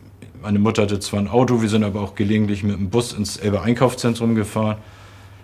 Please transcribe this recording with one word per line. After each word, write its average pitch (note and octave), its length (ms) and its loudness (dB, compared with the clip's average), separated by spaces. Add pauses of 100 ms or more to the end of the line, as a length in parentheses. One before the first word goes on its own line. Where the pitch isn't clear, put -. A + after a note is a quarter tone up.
(420)
meine G#2 180 0
Mutter G#2+ 220 4
hatte G2+ 180 0
zwar G2+ 200 -4
ein G2+ 80 -2
Auto, B2 340 4
wir A2 80 2
sind G#2+ 140 2
aber G2+ 180 -2
auch G2 140 -8
gelegentlich G#2 480 0
mit G2+ 120 0
dem F#2 140 -4
Bus A#2+ 240 0
ins - 240 -6
Elbe G2+ 240 0
Einkaufszentrum A#2 720 0
gefahren. G#2+ 440 -2 (680)